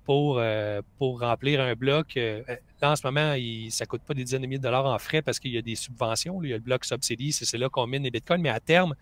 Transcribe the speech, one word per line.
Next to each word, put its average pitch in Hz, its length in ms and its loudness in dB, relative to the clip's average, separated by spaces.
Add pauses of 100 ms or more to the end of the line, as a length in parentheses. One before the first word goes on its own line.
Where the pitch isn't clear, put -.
pour, 143 320 4
euh, 107 440 0 (180)
pour 127 200 0
remplir 127 420 2
un 127 120 2
bloc. 139 420 2
Euh, 113 280 -2 (360)
là, 147 120 4
en 151 40 4
ce - 120 -6
moment, 147 260 2
il, 117 380 -4
ça - 160 -4
coûte 123 160 -6
pas 156 100 -6
des 131 100 -2
dizaines 131 200 -2
de 127 40 -6
milliers 135 120 -4
de 131 40 -4
dollars 127 220 2
en 120 140 2
frais 156 240 0
parce - 160 -2
qu'il 131 120 -6
y 117 60 -2
a 113 60 -2
des 113 120 -4
subventions, 123 640 -4
là, 160 80 -4
il 131 40 -4
y - 20 -2
a 110 40 -2
le 113 60 -8
bloc 127 220 -2
Subsidy, 131 460 -2
c'est, - 140 -2
c'est - 120 -2
là 127 120 0
qu'on 123 180 0
mine 139 160 -2
les 127 80 -2
bitcoins. 175 300 0
Mais 151 80 2
à 117 100 0
terme, 165 420 4